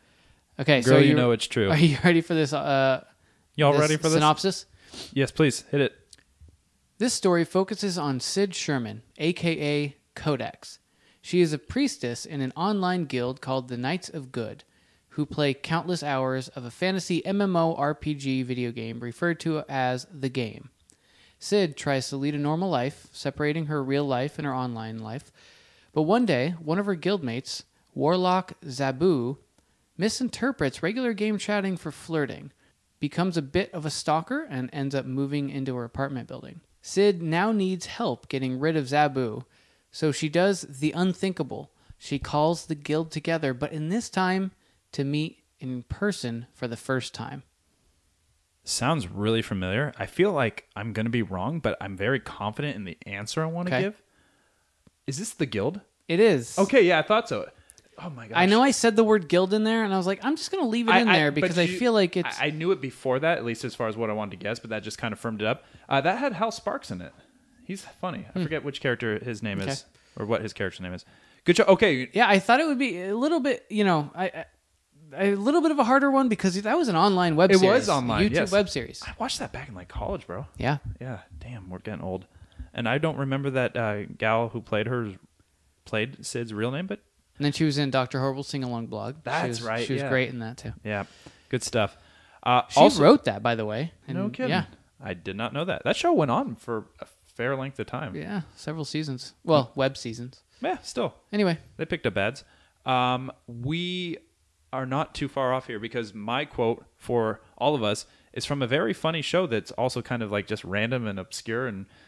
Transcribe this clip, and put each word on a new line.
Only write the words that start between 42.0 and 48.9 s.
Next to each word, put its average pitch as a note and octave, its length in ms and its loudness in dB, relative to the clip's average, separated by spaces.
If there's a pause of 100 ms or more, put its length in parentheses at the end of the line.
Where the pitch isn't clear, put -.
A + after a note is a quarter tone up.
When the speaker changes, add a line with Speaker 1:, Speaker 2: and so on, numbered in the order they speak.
Speaker 1:
calls D#3 480 0
the D#3+ 80 -4
guild D3+ 360 -2
together, D#3 420 -2
but B2+ 200 -4
in D#3 180 -4
this A3+ 180 -2
time F#3 440 0 (400)
to C#3+ 120 -2
meet D3+ 340 -2 (200)
in B2+ 260 -8
person B2 680 -6
for - 120 -8
the A#2 100 -6
first - 380 -4
time. C3+ 280 -12 (1200)
Speaker 2:
Sounds B2+ 440 0